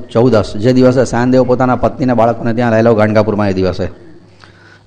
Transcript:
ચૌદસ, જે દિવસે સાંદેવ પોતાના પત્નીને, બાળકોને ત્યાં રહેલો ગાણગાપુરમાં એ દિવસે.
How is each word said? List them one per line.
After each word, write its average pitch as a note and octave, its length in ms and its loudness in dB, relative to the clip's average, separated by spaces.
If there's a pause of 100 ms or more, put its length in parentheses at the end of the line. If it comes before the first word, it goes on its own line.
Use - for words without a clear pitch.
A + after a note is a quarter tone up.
(120)
ચૌદસ, A2+ 440 2
જે A2+ 160 0
દિવસે B2+ 320 2
સાંદેવ B2 400 0
પોતાના B2 320 0
પત્નીને, C3 380 -2
બાળકોને A#2 400 0
ત્યાં A#2+ 160 -2
રહેલો A2+ 240 2
ગાણગાપુરમાં G#2+ 560 0
એ - 20 -2
દિવસે. F#2 320 -4 (1040)